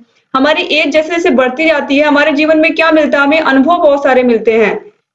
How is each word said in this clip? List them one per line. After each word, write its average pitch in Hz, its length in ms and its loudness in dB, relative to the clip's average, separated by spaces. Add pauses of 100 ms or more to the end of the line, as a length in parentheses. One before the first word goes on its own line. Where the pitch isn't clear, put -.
(360)
हमारी 294 260 0
एज 302 280 -2
जैसे 302 200 0
जैसे 339 200 -2
बढ़ती 254 360 0
जाती 277 320 0
है, 294 60 2
हमारे 294 280 0
जीवन 311 280 0
में 320 160 0
क्या 320 160 0
मिलता 302 260 0
है, 285 60 0
हमें 311 160 0
अनुभव 269 380 0
बहुत 285 260 0
सारे 254 200 2
मिलते 226 280 0
हैं। 220 340 -2 (300)